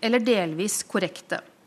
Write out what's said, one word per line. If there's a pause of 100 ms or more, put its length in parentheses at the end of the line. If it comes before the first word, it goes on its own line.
eller
delvis
korrekte. (260)